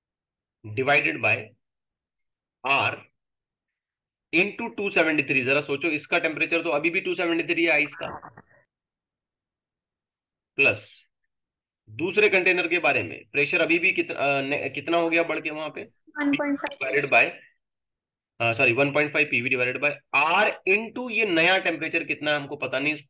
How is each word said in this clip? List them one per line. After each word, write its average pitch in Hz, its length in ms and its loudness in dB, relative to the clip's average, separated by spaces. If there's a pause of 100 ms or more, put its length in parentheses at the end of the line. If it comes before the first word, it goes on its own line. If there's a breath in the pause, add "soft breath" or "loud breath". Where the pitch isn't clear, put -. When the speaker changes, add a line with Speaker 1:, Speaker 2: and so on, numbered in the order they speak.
(680)
Speaker 1:
divided 139 540 0
by 107 220 0 (1200)
R 131 280 2 (1400)
into 202 400 -2
two 202 140 -4
seventy 156 340 2
three। 135 180 0
जरा 139 200 0
सोचो, 143 260 -4
इसका 151 320 -2
temperature 165 440 -2
तो 170 60 -2
अभी 156 200 0
भी 185 120 -2
टू 180 140 -4
सेवेंटी 170 380 0
थ्री 165 100 0
है 165 80 4
आइस 151 220 0
का, - 360 -12 (2250)
Plus - 520 -2 (840)
दूसरे 175 400 2
container 180 380 2
के 170 120 0
बारे 135 240 2
में 78 260 -12
pressure 147 320 0
अभी 165 180 2
भी 185 120 2
कित-, 170 200 -2
अ, 139 300 0
ने-, 139 320 -4
कितना 165 240 -2
हो 165 120 2
गया 165 140 2
बढ़ 156 180 -4
के 156 80 -6
वहां 151 200 -8
पे? - 140 -12
Speaker 2:
वन 285 520 -4
पॉइंट 285 240 -2
फ़ाइव। - 320 -8
Speaker 1:
Divided 139 220 2
by, 127 180 6 (1080)
अ, 117 140 0
sorry, 123 200 4
one 139 180 2
point 147 220 0
five 151 180 2
P 127 180 0
divided 127 340 -2
by 147 80 0 (240)
R 175 360 4 (260)
into 233 340 -6
ये 220 140 0
नया 180 320 4
temperature 160 460 -2
कितना 147 280 -2
है 147 60 2
हमको 139 180 -8
पता 131 240 -4
नहीं, 147 140 0
इस 147 160 -12